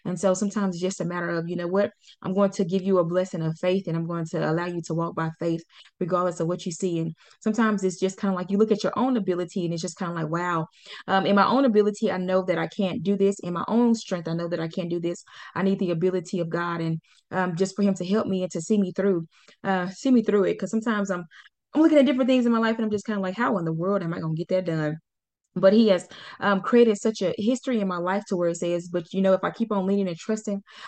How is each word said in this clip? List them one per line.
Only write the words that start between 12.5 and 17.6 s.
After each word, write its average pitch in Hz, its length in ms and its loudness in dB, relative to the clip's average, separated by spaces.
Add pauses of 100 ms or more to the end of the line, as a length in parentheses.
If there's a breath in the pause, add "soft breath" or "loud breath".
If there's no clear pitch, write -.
I 165 80 -2
can't 185 360 -4
do 196 140 0
this. 196 220 2
In 175 160 -6
my 170 120 -4
own 233 280 4
strength, 175 340 -6
I 165 60 -2
know 170 120 -2
that 170 140 -4
I 165 80 -4
can't 175 220 -6
do 170 100 -2
this. 170 240 -6 (300 loud breath)
I - 80 -2
need 196 160 2
the 190 120 0
ability 180 500 0
of 165 100 -4
God, 170 320 -2
and, 160 180 -2 (300 soft breath)
um, 180 260 -2
just 190 180 -2